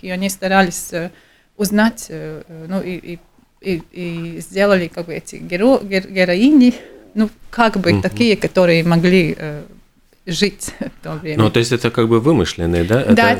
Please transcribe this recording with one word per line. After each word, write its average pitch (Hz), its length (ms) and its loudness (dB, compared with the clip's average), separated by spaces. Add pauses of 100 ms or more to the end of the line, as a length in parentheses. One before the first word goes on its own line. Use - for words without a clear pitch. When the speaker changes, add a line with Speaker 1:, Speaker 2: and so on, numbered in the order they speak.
Speaker 1:
и 190 80 -12
они 190 200 -2
старались, 190 640 0
э, 175 180 -6 (460)
узнать, 208 520 0
э, 156 400 -12
э, 160 200 -18
ну, 190 120 -6
и, 180 160 -8
и, 170 220 -14 (420)
и, 170 220 -6 (540)
и 170 40 -12
сделали, 190 480 0
как 170 180 -12
бы, 165 80 -10
эти - 220 -14
геро-, 185 480 0
гер-, 190 240 -4
героини, 214 640 4 (420)
ну, 208 160 0 (200)
как 226 280 2
бы 170 140 0
Speaker 2:
Мгм. 196 100 2
Speaker 1:
такие, 208 340 0
которые 170 480 2
могли, 170 520 4
э, 147 260 -12 (640)
жить 180 480 -4
<laughs> - 60 -12
в - 240 -12
то 160 100 -10
время. 156 300 -2
Speaker 2:
Ну, 110 60 4
то 123 80 2
есть 117 140 2
это 117 180 0
как 113 180 0
бы 113 120 4
вымышленные, 87 640 0
да? 113 200 0
Speaker 1:
Да, - 60 2
это 226 120 6
Speaker 2:
Это, 233 180 4